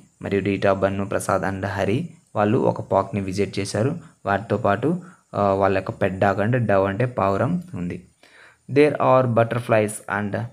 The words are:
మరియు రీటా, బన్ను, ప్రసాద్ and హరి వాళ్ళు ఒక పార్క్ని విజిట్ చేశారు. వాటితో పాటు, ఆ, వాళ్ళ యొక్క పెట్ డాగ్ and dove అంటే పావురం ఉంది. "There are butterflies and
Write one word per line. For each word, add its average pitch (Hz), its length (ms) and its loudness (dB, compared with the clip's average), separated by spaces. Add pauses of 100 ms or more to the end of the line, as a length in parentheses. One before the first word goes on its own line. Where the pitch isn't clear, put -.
(220)
మరియు 98 180 0
రీటా, 98 320 2
బన్ను, 98 320 0
ప్రసాద్ 95 380 -2
and 95 240 -4
హరి 98 420 -2 (280)
వాళ్ళు 107 220 2
ఒక 113 220 0
పార్క్ని 98 400 0
విజిట్ 95 380 -4
చేశారు. 113 400 -2 (280)
వాటితో 101 300 0
పాటు, 113 460 0 (320)
ఆ, 101 200 2
వాళ్ళ 98 220 2
యొక్క 95 140 -4
పెట్ 95 280 -2
డాగ్ 101 180 4
and 110 200 0
dove 101 280 2
అంటే 98 200 0
పావురం 120 580 -2 (120)
ఉంది. 87 300 -8 (680)
"There 143 220 4
are 131 400 4
butterflies 113 580 2
and 104 440 -4 (160)